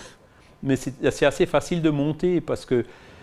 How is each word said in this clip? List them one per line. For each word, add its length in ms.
<laughs> 380
mais 120
c'est, 360
c'est 160
assez 180
facile 380
de 80
monter 500
parce 240
que 180